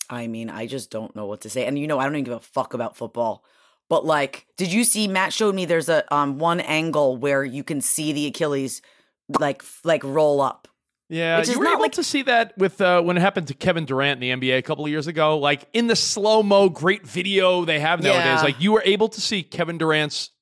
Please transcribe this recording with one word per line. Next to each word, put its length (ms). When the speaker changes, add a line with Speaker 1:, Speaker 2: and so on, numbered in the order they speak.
Speaker 1:
I 200
mean, 220
I 160
just 240
don't 240
know 120
what 160
to 80
say. 160
And, 120
you 80
know, 140
I 40
don't 120
even 80
give 100
a 60
fuck 340
about 220
football. 480
But, 160
like, 400
did 160
you 100
see, 260
Matt 260
showed 200
me 120
there's 240
a, 120
um, 260
one 220
angle 580
where 260
you 180
can 200
see 320
the 120
Achilles, 540
like, 240
f-, 220
like, 180
roll 380
up. 280
Speaker 2:
Yeah, 280
Speaker 1:
Which 100
Speaker 2:
you 40
Speaker 1:
is 60
Speaker 2:
were 60
Speaker 1:
not 100
Speaker 2:
able 80
Speaker 1:
like 100
Speaker 2:
to 100
see 200
that 340
with, 240
uh, 220
when 160
it 20
happened 280
to 60
Kevin 300
Durant 320
in 40
the 100
N 100
B 120
A 40
a 60
couple 240
of 40
years 160
ago. 320
Like, 360
in 140
the 80
slow-mo 720
great 360
video 600
they 120
have 240
nowadays, 220
Speaker 1:
Yeah. 180
Speaker 2:
like, 160
you 140
were 140
able 240
to 100
see 220
Kevin 340
Durant's, 540